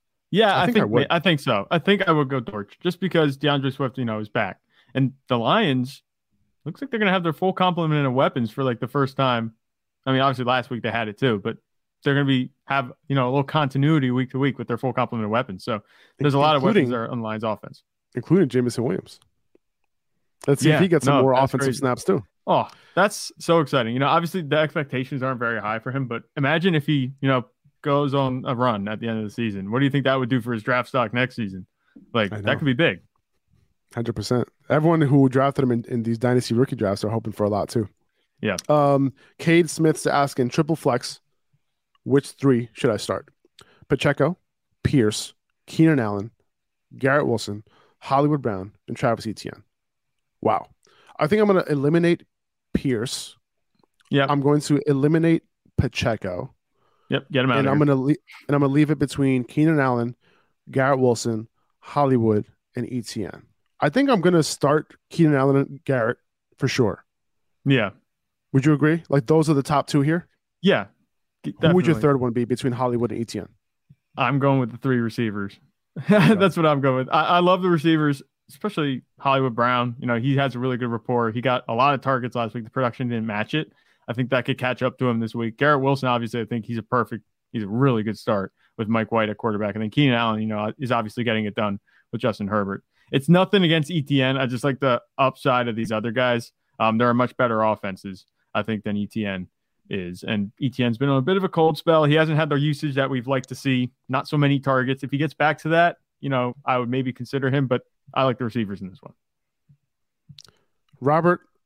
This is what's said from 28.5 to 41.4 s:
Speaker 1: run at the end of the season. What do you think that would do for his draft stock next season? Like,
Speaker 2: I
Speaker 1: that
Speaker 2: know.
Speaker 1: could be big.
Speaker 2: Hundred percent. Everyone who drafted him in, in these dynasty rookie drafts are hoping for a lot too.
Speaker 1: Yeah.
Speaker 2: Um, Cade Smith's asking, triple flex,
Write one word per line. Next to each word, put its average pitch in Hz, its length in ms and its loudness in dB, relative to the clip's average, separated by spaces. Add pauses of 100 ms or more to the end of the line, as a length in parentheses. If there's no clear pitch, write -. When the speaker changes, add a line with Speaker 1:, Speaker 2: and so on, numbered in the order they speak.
Speaker 1:
run 113 320 0
at 107 120 -6
the 117 80 -8
end 113 120 -4
of 110 40 -6
the 104 60 -8
season. 101 420 -6
What 120 80 0
do 139 60 2
you 135 60 2
think 139 140 0
that 135 100 2
would 127 140 -2
do 127 120 0
for 117 100 -6
his 110 120 -6
draft 123 260 -2
stock 117 240 -2
next 123 220 -2
season? 95 320 -8 (440)
Like, 107 220 0
Speaker 2:
I 107 40 -8
Speaker 1:
that 101 60 -10
Speaker 2:
know. 123 120 0
Speaker 1:
could 160 100 -4
be 135 80 2
big. 123 280 0 (920)
Speaker 2:
Hundred 117 200 -6
percent. 117 360 -2 (180)
Everyone 156 320 4
who 139 300 4
drafted 135 340 0
him 123 80 2
in, 117 140 -2
in 120 180 -4
these 113 140 -2
dynasty 123 380 0
rookie 127 200 0
drafts 104 280 -2
are 107 60 -2
hoping 110 240 -6
for 104 100 -4
a 104 60 2
lot 101 200 -2
too. 110 180 -2 (540)
Speaker 1:
Yeah. 98 160 -2 (100)
Speaker 2:
Um, 139 460 2 (240)
Cade 165 320 2
Smith's 156 380 0
asking, 139 420 0
triple 151 260 -2
flex, - 460 -4 (800)